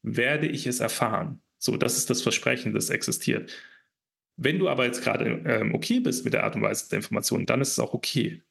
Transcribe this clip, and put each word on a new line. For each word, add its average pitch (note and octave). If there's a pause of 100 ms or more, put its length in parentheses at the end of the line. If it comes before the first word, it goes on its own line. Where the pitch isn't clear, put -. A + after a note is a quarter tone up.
werde C3
ich -
es B2
erfahren. A2 (180)
So, -
das -
ist -
das A#2+
Versprechen, A#2+
das G#2+
existiert. - (840)
Wenn D3+
du F#3+
aber C3
jetzt A#2+
gerade, -
ähm, A2
okay B3
bist -
mit -
der -
Art G#2+
und G#2
Weise G#2
der G#2+
Information, -
dann B2
ist -
es -
auch -
okay -